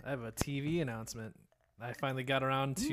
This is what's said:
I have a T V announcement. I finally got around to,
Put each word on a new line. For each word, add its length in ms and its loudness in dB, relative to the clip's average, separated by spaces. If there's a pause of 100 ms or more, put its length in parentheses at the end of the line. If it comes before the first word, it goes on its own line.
I 60 -4
have 100 -4
a 80 -6
T 300 -2
V 220 2
announcement. 520 -6 (480)
I 120 -4
finally 280 -2
got 220 4
around 340 4
to, 160 2